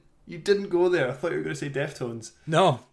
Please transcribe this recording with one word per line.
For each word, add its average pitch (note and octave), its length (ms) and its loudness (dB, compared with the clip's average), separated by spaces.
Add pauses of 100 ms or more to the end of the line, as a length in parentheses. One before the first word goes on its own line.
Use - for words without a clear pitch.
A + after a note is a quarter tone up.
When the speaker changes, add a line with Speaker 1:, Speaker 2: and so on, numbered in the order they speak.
(260)
Speaker 1:
You E3+ 120 -12
didn't G3+ 320 0
go F3 180 4
there. D#3 200 2
I C#3 40 -4
thought E3+ 180 -4
you D3 80 -4
were D#3 60 -4
gonna D#3 100 -4
say C#3+ 160 -6
Deftones. C3 640 -6 (140)
Speaker 2:
No, D#3 340 4 (120)